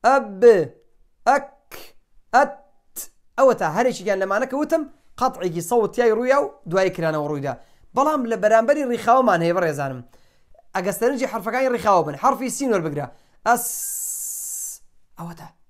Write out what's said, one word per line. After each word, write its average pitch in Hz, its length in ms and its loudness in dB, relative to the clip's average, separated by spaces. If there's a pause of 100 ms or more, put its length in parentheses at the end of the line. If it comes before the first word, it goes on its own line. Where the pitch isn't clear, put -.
ئەب. 220 360 2 (840)
ئەک. 277 220 2 (840)
ئەت. 285 200 4 (840)
ئەوە 254 220 4
تا 180 60 -2 (100)
هەرێکیان 208 460 -2
لەمانە 202 280 -2
کە 262 100 -6
وتم، 311 220 -2 (380)
قەتعێکی 180 480 -4
سەوت 226 260 0
تیای 240 240 2
ڕوویە 254 240 2
و 403 40 -4 (240)
دوای 190 240 2
کرانەوە 156 360 -4
ڕوویدا. 139 240 -6 (420)
بەڵام 294 240 2 (100)
لە 220 120 -2
بەرامبەری 233 500 4
ڕیخاوەمان 233 520 4
هەیە 170 120 2
بەڕێزانم. 139 440 -4 (760)
ئەگە 190 240 -2
سەرنجی 262 340 0
حرفەکانی 226 420 -2
ڕیخاوە 190 320 4
بن، 143 80 -6
حرفی 247 360 0
سین 269 220 -2
وەربگرە. 151 340 -2 (400)
ئەس. 240 180 2 (1500)
ئەوە 170 200 -14
تا. 147 100 -18 (220)